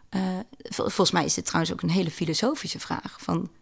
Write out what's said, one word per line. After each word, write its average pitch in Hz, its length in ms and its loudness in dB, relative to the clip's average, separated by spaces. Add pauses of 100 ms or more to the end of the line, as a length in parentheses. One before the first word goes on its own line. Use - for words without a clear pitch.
eh, 190 120 -2 (380)
vol-, - 260 -4
volgens - 260 4
mij 160 140 4
is 156 100 0
dit 175 120 -2
trouwens 165 260 2
ook - 100 -8
een 170 80 2
hele 175 200 2
filosofische 180 720 0
vraag. - 380 -6
Van, 175 320 -2 (120)